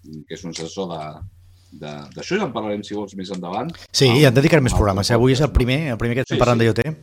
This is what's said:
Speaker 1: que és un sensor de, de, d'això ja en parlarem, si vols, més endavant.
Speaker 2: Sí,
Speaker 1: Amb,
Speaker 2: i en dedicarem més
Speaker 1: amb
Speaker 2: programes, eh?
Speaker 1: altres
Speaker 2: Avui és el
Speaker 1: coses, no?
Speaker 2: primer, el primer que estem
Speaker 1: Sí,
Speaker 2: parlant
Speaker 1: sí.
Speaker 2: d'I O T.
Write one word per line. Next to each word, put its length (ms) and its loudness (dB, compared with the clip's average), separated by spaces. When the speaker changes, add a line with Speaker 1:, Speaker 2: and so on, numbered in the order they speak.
Speaker 1:
que 80 -12
és 80 -16
un 100 -12
sensor 380 -8
de, 120 -10
de, 160 -16
d'això 220 -8
ja 80 0
en 80 -6
parlarem, 320 -6
si 100 -12
vols, 220 -8
més 160 -12
endavant. 380 -6
Speaker 2:
Sí, 160 4
Speaker 1:
Amb, 100 4
Speaker 2:
i 60 8
en 80 6
dedicarem 280 4
més 120 2
Speaker 1:
amb 80 2
Speaker 2:
programes, 280 2
eh? 40 2
Speaker 1:
altres 80 4
Speaker 2:
Avui 100 4
és 80 2
el 80 2
Speaker 1:
coses, 60 -4
no? 20 2
Speaker 2:
primer, 380 0
el 40 -6
primer 180 -2
que 100 -2
estem 100 -6
Speaker 1:
Sí, 40 0
Speaker 2:
parlant 200 4
Speaker 1:
sí. 60 4
Speaker 2:
d'I 40 6
O 40 2
T. 280 -2